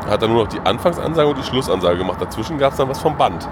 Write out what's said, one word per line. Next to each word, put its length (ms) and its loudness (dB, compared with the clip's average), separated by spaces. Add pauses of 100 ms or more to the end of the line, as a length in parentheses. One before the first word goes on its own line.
hat 120 0
er 80 2
nur 160 4
noch 40 -2
die 120 -8
Anfangsansage 680 0
und 120 2
die 40 -6
Schlussansage 540 0
gemacht. 240 -2
Dazwischen 380 -4
gab's 180 2
dann 140 0
was 100 -6
vom 160 0
Band. 360 0